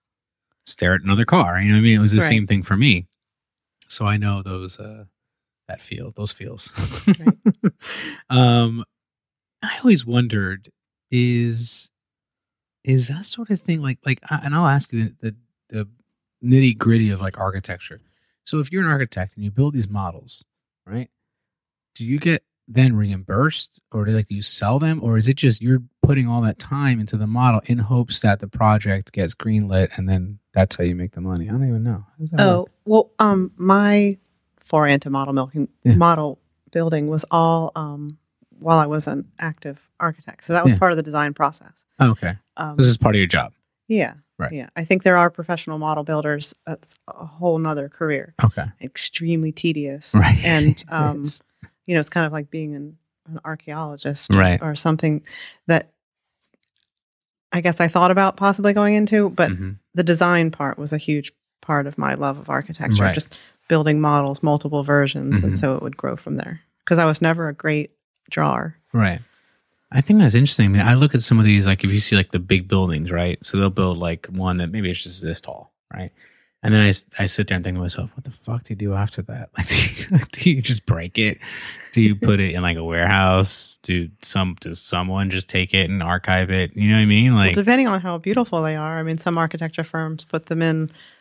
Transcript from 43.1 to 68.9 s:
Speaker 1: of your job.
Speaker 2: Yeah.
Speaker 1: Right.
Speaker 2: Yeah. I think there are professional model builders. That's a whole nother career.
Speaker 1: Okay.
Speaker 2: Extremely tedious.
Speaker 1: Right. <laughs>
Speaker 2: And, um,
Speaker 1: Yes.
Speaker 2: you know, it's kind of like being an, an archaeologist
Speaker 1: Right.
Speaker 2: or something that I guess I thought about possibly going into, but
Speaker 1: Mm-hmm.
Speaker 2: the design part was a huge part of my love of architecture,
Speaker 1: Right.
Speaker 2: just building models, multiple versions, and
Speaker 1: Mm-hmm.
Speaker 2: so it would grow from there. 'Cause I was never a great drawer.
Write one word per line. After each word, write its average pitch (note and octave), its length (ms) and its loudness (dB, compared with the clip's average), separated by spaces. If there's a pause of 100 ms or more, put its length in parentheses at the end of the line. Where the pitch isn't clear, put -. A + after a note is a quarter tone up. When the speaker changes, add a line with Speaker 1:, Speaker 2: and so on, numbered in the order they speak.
Speaker 1:
of G2+ 40 4
your F#2+ 80 2
job. - 260 -2 (340)
Speaker 2:
Yeah. G3+ 280 -2 (220)
Speaker 1:
Right. - 140 -6
Speaker 2:
Yeah. C#3 240 -12
I E3+ 80 -8
think F#3 200 0
there F3+ 120 6
are F3 140 6
professional E3 500 -8
model D3+ 240 -4
builders. D3+ 500 -4 (120)
That's - 300 -14 (120)
a - 180 -18
whole D#3+ 340 -2
nother D3+ 280 -4
career. D3 460 -6 (100)
Speaker 1:
Okay. - 220 0 (160)
Speaker 2:
Extremely E3 720 -6
tedious. D3+ 600 -6
Speaker 1:
Right. - 240 4
<laughs> - 60 -4
Speaker 2:
And, D#3 440 2
um, D3 300 -2
Speaker 1:
Yes. D3 220 -4 (440)
Speaker 2:
you F3+ 80 -4
know, D#3+ 60 2
it's D3 100 -2
kind E3 160 0
of D3+ 80 -6
like D3 180 -8
being D3+ 240 -8
an, D3+ 220 -14 (300)
an D#3+ 180 -14
archaeologist D3+ 880 -8
Speaker 1:
Right. F2+ 280 2
Speaker 2:
or D#3 140 -4
something D#3 460 -2 (460)
that - 260 0 (1600)
I F3 100 -2
guess E3+ 180 0
I E3+ 80 4
thought F3+ 240 4
about F#3+ 260 2
possibly G3+ 360 2
going G#3 220 2
into, G#3 340 2
but F3 220 0
Speaker 1:
Mm-hmm. F#2 200 -6 (220)
Speaker 2:
the E3+ 100 0
design E3+ 480 2
part C#3 260 -6
was D3 160 -8
a D3+ 40 -2
huge D3 340 -4 (300)
part C#3+ 260 -2
of C#3+ 100 -14
my C3+ 180 -2
love C#3 220 -4
of D3 120 -18
architecture, C#3 540 -2
Speaker 1:
Right. F#2 120 2
Speaker 2:
just - 240 -8 (280)
building D3+ 340 2
models, C#3+ 420 0
multiple D3 400 0
versions, C#3 600 0
and F#2+ 100 0
Speaker 1:
Mm-hmm. G2 60 -4
Speaker 2:
so C3+ 160 -2
it - 80 -6
would C3 140 -10
grow - 180 -6
from D3 220 -8
there. - 240 -10 (240)
'Cause E3+ 140 2
I E3 60 4
was D#3 160 0
never E3 280 0
a D3 40 -8
great D3+ 380 -4 (380)
drawer. D3+ 460 -4 (180)